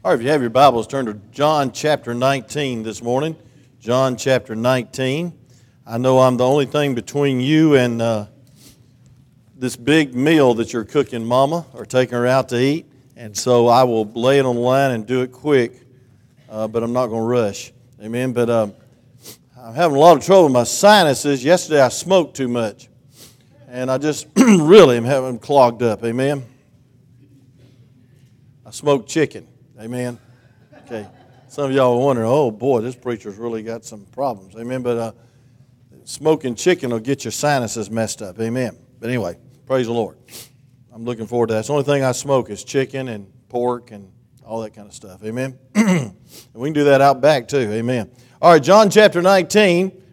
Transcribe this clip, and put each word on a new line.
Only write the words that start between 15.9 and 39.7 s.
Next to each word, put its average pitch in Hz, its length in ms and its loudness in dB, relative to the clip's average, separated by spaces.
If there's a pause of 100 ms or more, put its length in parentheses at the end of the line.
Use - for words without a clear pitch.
uh, 110 180 -8
but 113 160 -4
I'm 117 120 -6
not 123 140 -2
gonna 113 120 -6
rush. 113 500 -4 (320)
Amen. 120 300 -6
But, 117 160 -2
um, 110 240 0 (840)
I'm 113 200 -20
having 151 240 0
a - 20 2
lot 165 160 10
of 127 80 -6
trouble 185 200 6
with 139 100 2
my 120 100 2
sinuses. 143 800 2
Yesterday 156 380 2
I 123 60 4
smoked 175 500 -2
too 131 100 -4
much, 117 400 -6 (800)
and 127 220 -8
I 131 80 -2
just 147 320 -6
<clears throat> - 40 -20
really 185 640 6
am 113 80 -4
having 131 280 -2
them 117 60 -10
clogged 123 440 2
up. 110 200 -2
Amen. 131 400 -4 (2250)
I 117 60 -20
smoked 139 360 -2
chicken. 135 400 -4 (340)
Amen. 123 380 -8 (680)
Okay. 107 220 -12 (420)
Some - 160 -8
of 135 80 -4
y'all 127 220 2
are 123 100 -2
wondering, 120 240 0
"Oh, 135 220 2
boy, 113 320 -2
this 123 120 -10
preacher's 110 420 -10
really 113 260 -10
got 113 200 -12
some 104 300 -20
problems." 104 420 -8
Amen. 123 280 -10
But, 120 160 -2
uh, 113 140 -6 (920)
smoking 143 500 -2
chicken 165 360 0
will 117 80 -4
get 131 260 -4
your 113 80 -8
sinuses 120 580 -4
messed 113 300 -6
up. 95 180 -16
Amen. 113 380 -6 (220)
But 113 100 -10
anyway, 107 300 -6 (260)
praise 131 220 -2